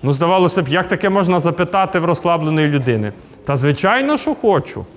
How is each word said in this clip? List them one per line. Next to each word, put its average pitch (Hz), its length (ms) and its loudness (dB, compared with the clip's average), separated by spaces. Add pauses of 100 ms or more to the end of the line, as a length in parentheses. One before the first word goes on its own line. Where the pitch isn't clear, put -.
Ну, 139 100 0
здавалося 175 500 2
б, 135 60 -4
як 175 200 0
таке 196 200 -2
можна 185 320 2
запитати 180 580 0
в 165 60 -2
розслабленої 156 640 0
людини? 120 440 0 (320)
Та, 139 120 -2
звичайно, 208 600 0
що 294 180 -2
хочу. 160 500 -2 (120)